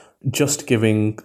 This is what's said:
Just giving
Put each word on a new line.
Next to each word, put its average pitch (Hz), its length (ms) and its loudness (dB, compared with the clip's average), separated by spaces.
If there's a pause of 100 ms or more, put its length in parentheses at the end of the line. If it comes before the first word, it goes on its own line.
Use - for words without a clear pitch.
(280)
Just - 380 -2
giving 107 580 2